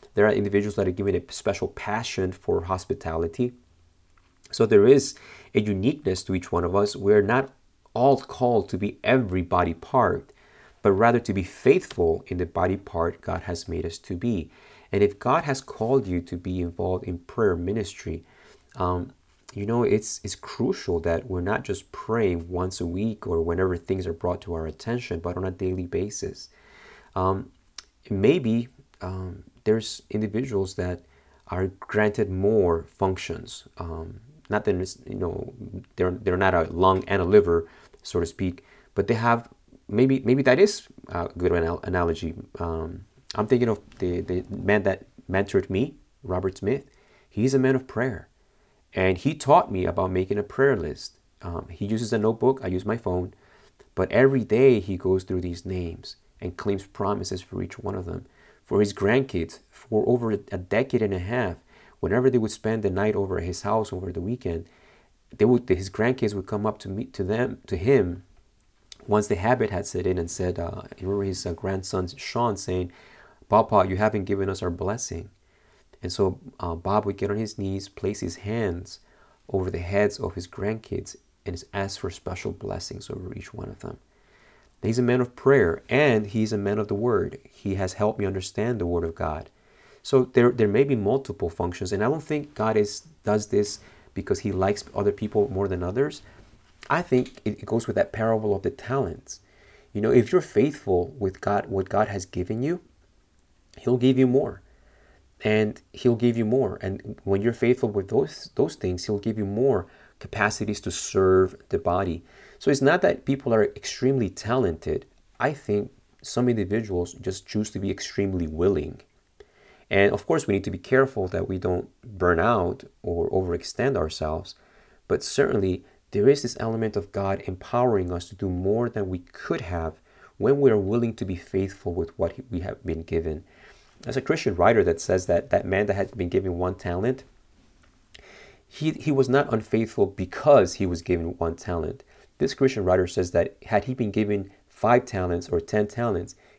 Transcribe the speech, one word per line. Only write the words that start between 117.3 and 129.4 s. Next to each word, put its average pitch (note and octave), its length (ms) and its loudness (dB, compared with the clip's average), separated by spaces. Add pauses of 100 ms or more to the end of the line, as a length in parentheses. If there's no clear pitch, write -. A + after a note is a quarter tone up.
choose G#2+ 240 -4
to - 80 -8
be G2+ 120 -2
extremely F#2+ 560 -4
willing. E2 540 0 (880)
And G2+ 240 4
of - 140 -4
course, D#3+ 200 2
we G#2 60 0
need G2 120 0
to - 60 -4
be - 80 -8
careful C3 500 0
that - 200 -4
we F#2+ 100 -4
don't F#2 300 -2 (140)
burn F2+ 360 2
out F#2+ 460 0 (180)
or E2+ 280 -2
overextend F#2+ 640 -2
ourselves. D#2+ 580 -4 (540)
But - 160 0
certainly, - 600 0 (280)
there G#2 160 4
is C#3 140 6
this A#2+ 180 -6
element A2 360 -2
of G2+ 160 -6
God G2 340 -2
empowering G2 640 0
us F2+ 160 -6
to - 80 -18
do G2 120 -4
more G2 400 0
than G2+ 200 -4
we F#2 100 -4
could - 440 -6